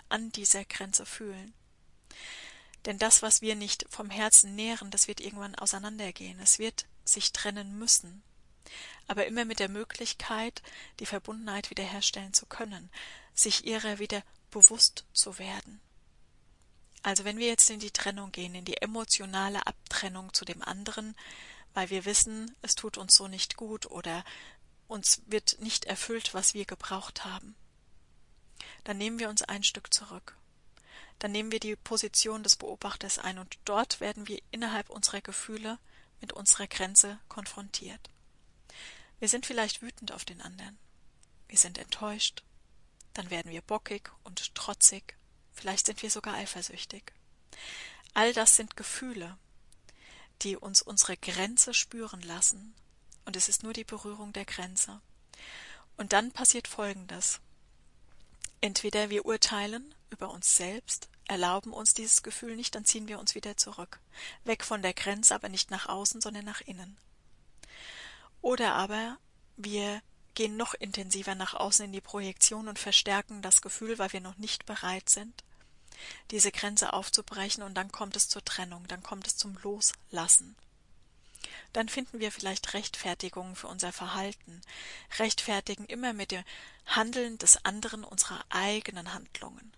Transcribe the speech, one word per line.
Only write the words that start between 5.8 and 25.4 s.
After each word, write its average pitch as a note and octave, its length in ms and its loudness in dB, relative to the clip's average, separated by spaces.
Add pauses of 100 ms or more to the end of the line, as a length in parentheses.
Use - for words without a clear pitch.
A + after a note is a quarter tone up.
Es G3 200 8
wird - 280 -4 (160)
sich - 300 2
trennen G3+ 440 -4
müssen. G#3 460 4 (840)
Aber G3+ 180 0
immer A#3 200 0
mit A3 140 -4
der F#3+ 100 0
Möglichkeit, A3+ 920 -4 (380)
die G#3+ 60 -8
Verbundenheit G#3 640 -6
wiederherstellen G3 640 -4
zu - 120 4
können, F#3+ 440 -10 (440)
sich - 320 4
ihrer G#3+ 340 -2
wieder G#3 240 -4 (260)
bewusst - 640 6
zu - 260 0
werden. G3 420 -10 (1200)
Also G3 200 0
wenn G#3 140 -4
wir A#3 100 0
jetzt A3+ 220 8
in G#3+ 100 -10
die G#3 120 -8
Trennung G3 400 -4
gehen, F3+ 240 -8
in F3+ 100 -10
die - 160 -4
emotionale G3+ 840 0
Abtrennung F#3 680 -6
zu - 120 0
dem E3+ 160 -8
anderen, G#3+ 540 -8 (580)
weil F#3 160 0
wir F#3+ 160 -2
wissen, A3 560 2
es - 140 2
tut - 220 -6
uns F#3+ 180 8
so G3 120 10
nicht F#3+ 280 -4
gut G#3+ 300 -8
oder E3+ 380 -6 (640)
uns - 380 2
wird G#3+ 340 2